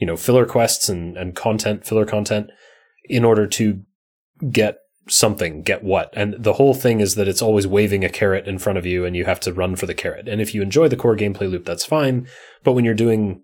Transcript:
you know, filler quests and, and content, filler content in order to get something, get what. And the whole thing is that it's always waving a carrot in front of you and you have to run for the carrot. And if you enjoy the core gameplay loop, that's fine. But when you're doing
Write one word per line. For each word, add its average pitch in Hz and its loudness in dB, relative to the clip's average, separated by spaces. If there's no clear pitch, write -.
you 95 -2
know, 82 -4
filler 123 4
quests - 0
and, 87 -6
and 90 -8
content, 107 -2
filler 110 2
content 107 -2
in 120 0
order 107 6
to 104 -2
get 107 0
something, 85 0
get 95 -2
what. 92 0
And 104 -4
the 107 2
whole 135 4
thing 120 2
is 95 0
that 104 0
it's 95 -2
always 107 4
waving 98 2
a 87 0
carrot 98 0
in 98 -6
front 98 -2
of 87 -6
you 90 -2
and 90 -4
you 87 -2
have 90 -2
to 92 -4
run 92 -2
for 92 -6
the 90 -6
carrot. - -8
And 107 -2
if 101 -4
you 104 -2
enjoy 107 2
the 127 0
core 113 2
gameplay 98 -2
loop, 90 -6
that's - -6
fine. 131 -2
But 131 2
when 123 2
you're 113 2
doing 110 0